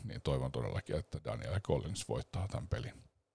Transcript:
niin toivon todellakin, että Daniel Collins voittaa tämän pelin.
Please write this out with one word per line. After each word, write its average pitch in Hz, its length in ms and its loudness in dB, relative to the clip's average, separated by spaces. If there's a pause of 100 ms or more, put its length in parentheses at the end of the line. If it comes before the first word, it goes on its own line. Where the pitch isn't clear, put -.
niin 107 180 -6
toivon 67 300 2
todellakin, 55 440 0
että - 280 -2
Daniel 104 360 0
Collins - 500 2
voittaa - 380 0
tämän - 200 -2
pelin. 113 360 -2 (320)